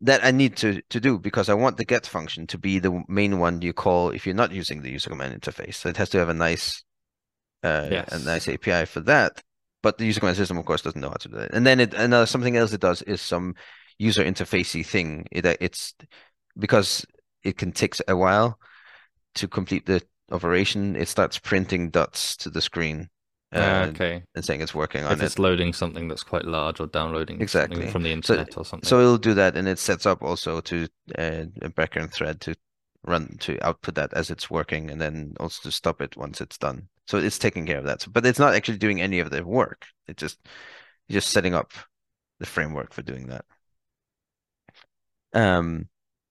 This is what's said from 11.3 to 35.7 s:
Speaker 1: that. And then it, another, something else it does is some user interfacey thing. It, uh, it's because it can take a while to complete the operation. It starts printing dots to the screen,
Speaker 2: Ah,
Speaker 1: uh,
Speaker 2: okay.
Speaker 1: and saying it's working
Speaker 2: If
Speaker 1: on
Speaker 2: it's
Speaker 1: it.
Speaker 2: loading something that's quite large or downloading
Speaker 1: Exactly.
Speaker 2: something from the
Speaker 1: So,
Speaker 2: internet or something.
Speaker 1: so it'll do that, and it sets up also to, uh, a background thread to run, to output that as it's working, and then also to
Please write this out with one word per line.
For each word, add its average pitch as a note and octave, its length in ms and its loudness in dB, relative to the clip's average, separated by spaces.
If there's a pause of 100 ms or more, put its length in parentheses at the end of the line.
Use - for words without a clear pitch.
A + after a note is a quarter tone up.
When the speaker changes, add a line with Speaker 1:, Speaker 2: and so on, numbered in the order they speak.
Speaker 1:
that. G#1+ 160 -8
And A#2+ 140 4
then C3 140 8
it, A2+ 120 4
another, A#2+ 320 6
something B2 320 0
else A2 160 4
it G2 80 -4
does F2 220 2
is G2 180 -4
some F2+ 340 -4 (440)
user G#2 260 4
interfacey F2 640 -2
thing. D#2+ 440 -2
It, E2+ 140 -4
uh, F2 160 4
it's - 340 -6 (640)
because G2+ 460 2 (380)
it - 160 -4
can F2+ 140 -4
take - 240 -2 (120)
a F#2+ 80 4
while G2+ 420 4 (760)
to - 120 -4
complete - 380 -4
the F#2 160 2 (300)
operation. F#2 680 0
It E2 120 -2
starts - 300 0
printing F#2 520 0
dots - 480 0
to - 100 -8
the D#2 140 -2
screen, D#2+ 480 -4 (440)
Speaker 2:
Ah, F#2 280 2
Speaker 1:
uh, F2+ 60 0
Speaker 2:
okay. F2 340 -4 (120)
Speaker 1:
and D#2 80 -8
saying C#2+ 200 -4
it's D#2 120 -8
working D2+ 300 -2
Speaker 2:
If D2+ 60 -2
Speaker 1:
on D2+ 100 0
Speaker 2:
it's D#2 140 -2
Speaker 1:
it. - 40 -8
Speaker 2:
loading F2 360 4
something E2 340 -6
that's D#2 140 -8
quite - 240 -4
large D#2+ 340 -2
or D#2 60 -4
downloading D#2+ 560 -4
Speaker 1:
Exactly. F2 340 0
Speaker 2:
something E2+ 160 -6
from F2+ 100 -2
the E2 60 -2
Speaker 1:
So, D#2+ 60 -2
Speaker 2:
internet D#2+ 420 -2
or D#2+ 80 -8
something. - 240 -8
Speaker 1:
so B2+ 100 8
it'll B2 200 8
do G#2+ 160 4
that, F#2+ 240 4
and F#2+ 100 0
it F#2 100 -2
sets - 280 0
up F#2+ 160 2
also E2 400 -4
to, E2 260 -4 (300)
uh, D#2+ 260 -4 (160)
a - 80 -8
background D#2+ 460 -2
thread D#2 260 -6
to E2 160 -8 (480)
run, E2+ 360 -2
to - 260 -6
output - 300 -4
that D2 180 -4
as E2 160 -2
it's - 180 -10
working, D#2 420 -4
and D2+ 80 -12
then D#2 400 -6
also - 260 -8
to C#2+ 60 -8